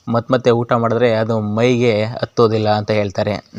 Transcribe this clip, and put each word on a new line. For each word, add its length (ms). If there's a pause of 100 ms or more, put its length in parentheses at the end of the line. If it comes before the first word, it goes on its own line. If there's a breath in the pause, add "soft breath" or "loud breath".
ಮತ್ 240
ಮತ್ತೆ 200
ಊಟ 220
ಮಾಡಿದ್ರೆ 400
ಅದು 260
ಮೈಗೆ 680
ಹತ್ತೋದಿಲ್ಲ 640
ಅಂತ 220
ಹೇಳ್ತಾರೆ. 680